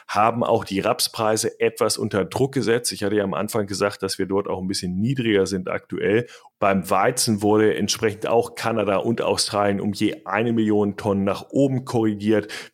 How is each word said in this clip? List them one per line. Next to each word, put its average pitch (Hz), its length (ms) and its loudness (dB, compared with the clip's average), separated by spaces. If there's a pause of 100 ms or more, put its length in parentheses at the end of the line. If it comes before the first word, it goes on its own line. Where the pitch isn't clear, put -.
haben 113 340 2
auch 104 220 2
die 98 160 -4
Rapspreise 110 800 -2
etwas 113 380 0
unter 107 260 0
Druck 131 280 -2
gesetzt. 117 380 0
Ich 98 140 -6
hatte 101 100 0
ja 104 80 4
am 95 120 -4
Anfang 104 340 -2
gesagt, 101 340 -2
dass 98 160 -4
wir 95 80 -2
dort 98 220 0
auch 92 120 -4
ein 92 60 -6
bisschen 92 340 -4
niedriger 113 460 2
sind 92 220 -4
aktuell. 98 580 -2 (320)
Beim 98 320 0
Weizen 107 500 2
wurde 107 360 4
entsprechend 104 500 -2
auch 117 300 0
Kanada 107 400 0
und 117 260 0
Australien 101 580 0
um 101 120 -2
je 104 320 -2
eine 110 280 0
Million 104 440 2
Tonnen 98 260 0
nach 98 280 -2
oben 131 340 2
korrigiert, 107 640 0 (260)